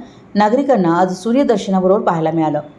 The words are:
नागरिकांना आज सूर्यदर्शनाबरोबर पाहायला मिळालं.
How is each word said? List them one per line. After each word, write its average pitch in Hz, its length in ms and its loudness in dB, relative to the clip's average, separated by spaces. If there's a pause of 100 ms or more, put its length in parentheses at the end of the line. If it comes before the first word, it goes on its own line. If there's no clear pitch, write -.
(340)
नागरिकांना 214 600 2
आज 180 220 0
सूर्यदर्शनाबरोबर 202 840 0
पाहायला 160 300 -2
मिळालं. 156 300 -2 (180)